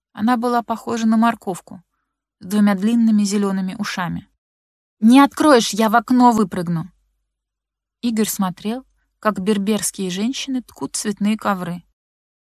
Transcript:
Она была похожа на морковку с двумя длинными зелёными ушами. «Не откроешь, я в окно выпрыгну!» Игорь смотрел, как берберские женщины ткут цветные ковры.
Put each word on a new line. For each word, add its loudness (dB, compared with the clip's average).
Она -2
была -2
похожа -4
на 2
морковку -2
с -18
двумя 2
длинными 2
зелёными -2
ушами. -8
«Не 8
откроешь, 4
я 0
в 2
окно 4
выпрыгну!» -4
Игорь -2
смотрел, -6
как -2
берберские -4
женщины -6
ткут -12
цветные -2
ковры. -6